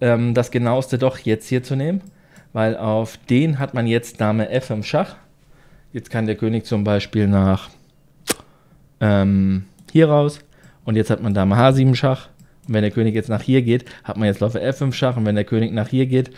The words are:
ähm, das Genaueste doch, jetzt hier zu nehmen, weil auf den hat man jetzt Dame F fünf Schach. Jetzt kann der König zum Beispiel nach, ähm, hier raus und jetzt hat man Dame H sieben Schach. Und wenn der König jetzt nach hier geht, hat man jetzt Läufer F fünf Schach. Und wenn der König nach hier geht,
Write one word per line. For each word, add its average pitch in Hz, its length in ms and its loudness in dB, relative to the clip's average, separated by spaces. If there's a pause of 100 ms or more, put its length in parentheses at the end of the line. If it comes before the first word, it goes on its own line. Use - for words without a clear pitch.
ähm, 120 320 2
das 120 180 0
Genaueste 123 460 0
doch, 127 220 0
jetzt - 300 -2
hier 127 140 -2
zu 139 120 -4
nehmen, 165 260 -2 (520)
weil 110 240 0
auf 110 400 -2 (120)
den 139 300 2
hat 139 140 -6
man 120 120 -2
jetzt 117 360 -2
Dame 107 280 0
F 127 160 -2
fünf 107 200 -6
Schach. - 320 -4 (720)
Jetzt - 180 -12
kann 110 180 -2
der 107 80 0
König 110 300 -2
zum 104 180 -2
Beispiel 104 440 0
nach, 98 420 2 (1300)
ähm, 95 640 2 (260)
hier 160 160 6
raus 147 320 2 (460)
und 110 100 -2
jetzt 110 160 0
hat 107 100 -2
man 101 120 -2
Dame 98 240 2
H 131 160 6
sieben 131 220 4
Schach. 131 340 -2 (380)
Und 120 60 -6
wenn 107 80 2
der 104 100 0
König 113 240 0
jetzt 110 140 -4
nach 110 120 -2
hier 131 200 2
geht, 117 240 0 (180)
hat 101 140 -10
man 107 100 0
jetzt 98 120 0
Läufer 117 220 -2
F 131 160 -4
fünf 135 180 -2
Schach. 127 220 -2
Und 110 80 -2
wenn 104 100 0
der 104 80 0
König 113 280 -2
nach 107 160 -4
hier 131 200 0
geht, 127 300 -2